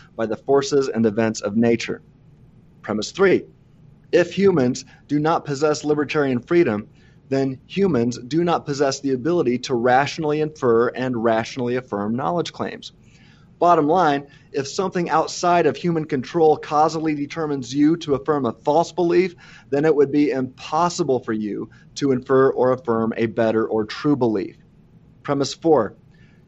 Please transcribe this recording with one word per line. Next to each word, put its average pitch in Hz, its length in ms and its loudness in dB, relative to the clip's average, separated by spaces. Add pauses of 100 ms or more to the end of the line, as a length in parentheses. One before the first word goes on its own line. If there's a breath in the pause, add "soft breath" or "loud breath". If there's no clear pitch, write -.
(160 loud breath)
by 113 120 -4
the 107 100 -6
forces 139 500 2
and 113 180 0
events 110 360 0
of 104 160 -4
nature. 117 440 0 (840)
Premise 107 280 -6
three, 175 320 2 (680)
if 170 220 2
humans 156 520 2 (220 loud breath)
do 147 120 -2
not 156 260 0
possess 147 380 -2
libertarian 147 560 0
freedom, 120 480 0 (420 soft breath)
then 135 380 -2
humans 131 500 0 (100)
do 160 160 -2
not 160 220 0
possess 143 340 -2
the 135 140 -2
ability 127 460 0
to 131 160 -6
rationally 139 680 0
infer 123 480 2
and 123 340 -4
rationally 117 520 0
affirm 107 400 -4
knowledge 160 380 -4
claims. 98 380 -10 (680 soft breath)
Bottom 165 280 4
line, 151 380 2 (280 soft breath)
if 139 140 -4
something 185 440 -4
outside 165 560 2
of 131 100 0
human 165 280 -2
control 151 520 2
causally 156 560 0
determines 143 640 -6
you 151 220 4
to 147 180 -2
affirm 135 320 0
a 110 60 -2
false 156 380 0
belief, 175 440 0 (340 loud breath)
then 143 160 0
it 156 100 4
would 139 160 4
be 147 200 2
impossible 135 880 -2
for 117 140 -6
you 107 360 -6 (240 soft breath)
to 139 180 -2
infer 131 380 4
or 127 220 2
affirm 113 460 -2
a 113 100 0
better 110 400 0
or 107 180 -2
true 147 300 -2
belief. 113 420 -2 (640)
Premise 139 320 -4
four, 147 400 2 (540 soft breath)